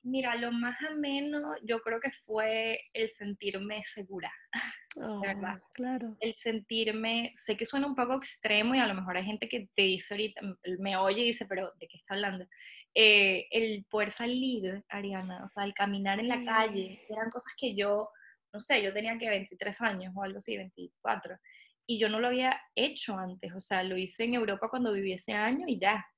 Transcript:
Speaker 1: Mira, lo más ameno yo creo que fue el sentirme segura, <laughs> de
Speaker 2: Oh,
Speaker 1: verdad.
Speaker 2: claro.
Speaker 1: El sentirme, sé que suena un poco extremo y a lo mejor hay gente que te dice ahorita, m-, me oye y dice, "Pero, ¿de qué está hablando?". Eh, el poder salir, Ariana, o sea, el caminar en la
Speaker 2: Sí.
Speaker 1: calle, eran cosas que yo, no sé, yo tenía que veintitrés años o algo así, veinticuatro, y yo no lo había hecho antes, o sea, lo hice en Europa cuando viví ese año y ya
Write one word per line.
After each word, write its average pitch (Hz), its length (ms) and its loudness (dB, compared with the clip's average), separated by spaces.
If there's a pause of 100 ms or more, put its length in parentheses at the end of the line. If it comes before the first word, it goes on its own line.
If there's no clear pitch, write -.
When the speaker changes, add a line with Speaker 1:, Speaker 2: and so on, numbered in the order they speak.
Speaker 1:
Mira, 254 320 0
lo 240 160 0
más 240 240 0 (120)
ameno 294 640 -2 (100)
yo 226 160 0
creo 226 200 -2
que 262 100 -2 (140)
fue 220 540 0 (140)
el 226 160 0
sentirme 202 760 -6
segura, 185 480 -8 (220)
<laughs> - 400 -8 (280)
de 196 80 0
Speaker 2:
Oh, - 0 -
Speaker 1:
verdad. 190 300 -4 (140)
Speaker 2:
claro. 247 480 -4
Speaker 1:
El 220 160 -2
sentirme, 226 1000 0
sé - 220 -2
que 220 100 -4
suena 277 220 0
un 262 80 -2
poco 247 200 2
extremo 220 580 2
y 262 60 6
a 233 60 4
lo 196 80 0
mejor 185 240 -2
hay 190 80 -2
gente 214 220 -4
que 208 280 -6
te 202 60 6
dice 190 320 2
ahorita, 208 280 -4
m-, 190 140 -6 (240)
me 196 160 0
oye 196 260 4
y 240 40 4
dice, 233 200 0
"Pero, 190 340 -4
¿de 165 80 -14
qué 165 100 -20
está - 160 -6
hablando?". 190 320 -2 (480)
Eh, 202 560 8
el 214 400 0
poder 208 220 2
salir, 233 760 0
Ariana, 190 560 -6
o 190 40 -12
sea, 202 160 -4
el 202 100 -4
caminar 196 460 2
en 233 80 0
la 247 100 2
Speaker 2:
Sí. 247 60 -6
Speaker 1:
calle, 208 560 2 (100)
eran 220 200 -2
cosas - 280 -10
que 226 180 -2
yo, 208 340 2 (420)
no 208 100 -10
sé, 247 200 4
yo 196 120 0
tenía 226 240 -2
que 226 120 -2
veintitrés 196 520 -2
años 185 340 -2
o 196 80 -4
algo 196 140 -6
así, 208 180 -6
veinticuatro, 185 840 -4 (480)
y 226 140 0
yo 214 80 6
no 214 120 0
lo 247 80 2
había 254 320 2 (140)
hecho 240 440 0
antes, 185 360 -8
o 190 60 -8
sea, 185 240 0
lo 185 120 -2
hice 190 280 -2
en 240 100 0
Europa 220 360 0
cuando 247 220 0
viví 196 200 0
ese 185 200 -6
año 233 360 2
y 220 120 0
ya 196 260 2 (120)